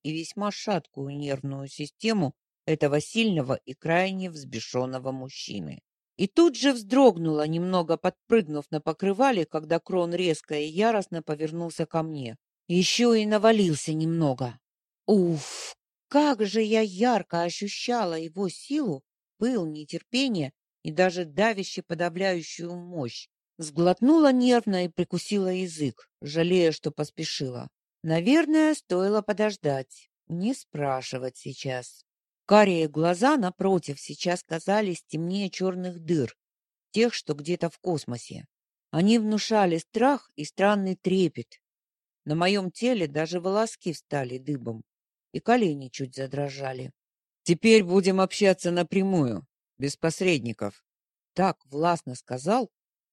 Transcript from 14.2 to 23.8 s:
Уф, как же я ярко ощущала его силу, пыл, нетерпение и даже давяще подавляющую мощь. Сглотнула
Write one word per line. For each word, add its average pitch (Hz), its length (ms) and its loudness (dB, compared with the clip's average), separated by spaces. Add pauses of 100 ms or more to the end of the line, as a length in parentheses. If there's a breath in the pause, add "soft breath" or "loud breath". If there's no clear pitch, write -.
Уф, 175 680 0 (320)
как 277 380 2
же 208 160 0
я 220 180 2
ярко 202 640 0
ощущала 202 720 -4
его 165 340 -6
силу, 214 560 -4 (340)
пыл, 226 280 0
нетерпение 160 880 -4 (300)
и 160 80 -8
даже 180 340 0
давяще 190 560 -2
подавляющую 175 920 -4
мощь. 175 540 -10 (300)
Сглотнула 180 720 4